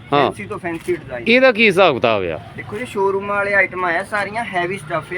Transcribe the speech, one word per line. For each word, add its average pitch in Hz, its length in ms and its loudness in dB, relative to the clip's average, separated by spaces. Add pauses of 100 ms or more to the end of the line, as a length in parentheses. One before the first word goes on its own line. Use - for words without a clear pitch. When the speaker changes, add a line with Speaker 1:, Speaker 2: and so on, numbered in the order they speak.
(120)
Speaker 1:
ਹਾਂ। 143 140 4
Speaker 2:
ਫੈਂਸੀ 190 200 -6
ਤੋਂ 196 120 -10
ਫੈਂਸੀ 170 380 -4
ਡਿਜ਼ਾਈਨ। 127 320 -10
Speaker 1:
ਇਹਦਾ 262 240 6
ਕੀ 220 140 4
ਹਿਸਾਬ 180 280 6
ਕਿਤਾਬ 110 280 2
ਆ? 80 180 -4 (160)
Speaker 2:
ਦੇਖੋ 202 220 -10
ਜੀ, 247 80 -6
ਸ਼ੋਰੂਮ 196 400 -2
ਵਾਲੇ 202 280 -2
ਆਈਟਮਾਂ 180 380 0
ਆ 175 100 -2
ਸਾਰੀਆਂ, 208 420 -4
ਹੈਵੀ 190 340 -4
ਸਟੱਫ 156 400 -6